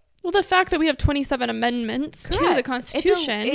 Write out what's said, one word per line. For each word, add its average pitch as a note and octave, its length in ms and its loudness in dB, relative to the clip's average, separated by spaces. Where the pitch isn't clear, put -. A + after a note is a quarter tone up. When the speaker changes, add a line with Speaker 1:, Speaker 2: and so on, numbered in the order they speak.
Speaker 1:
Well, F4+ 80 -4
the F#4+ 140 4
fact F#4 260 2
that F4 100 0
we D#4+ 60 2
have D4 100 0
twenty-seven C4+ 540 0
amendments A#3 800 -4
to F4+ 80 0
the - 0 -
Speaker 2:
Correct. E4 300 2
Speaker 1:
Constitution. C#4 720 0
Speaker 2:
It's A#3 100 -2
a, - 40 0